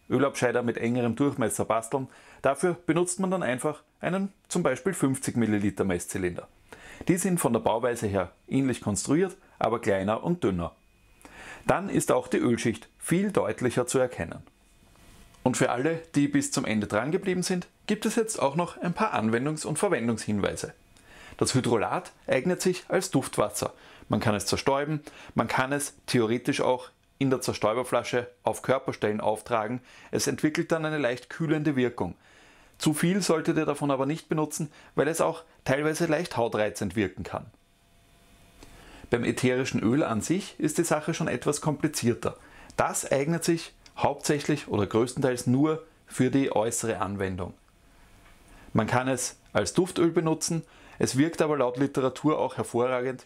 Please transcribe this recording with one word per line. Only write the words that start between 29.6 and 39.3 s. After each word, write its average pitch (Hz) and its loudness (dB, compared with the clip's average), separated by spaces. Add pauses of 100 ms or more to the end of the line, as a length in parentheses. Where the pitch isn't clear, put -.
Es - -2
entwickelt 151 0
dann 160 0
eine 156 -2
leicht 123 -2
kühlende 151 0
Wirkung. 117 0 (640)
Zu - 2
viel 175 2
solltet 160 2
ihr 156 2
davon 147 -2
aber 135 2
nicht 147 -4
benutzen, 156 -2 (260)
weil 147 4
es 165 0
auch 165 -2 (200)
teilweise 151 0
leicht 156 -2
hautreizend 107 -2
wirken 98 -2
kann. - -8 (1600)
Beim 117 0
ätherischen 127 0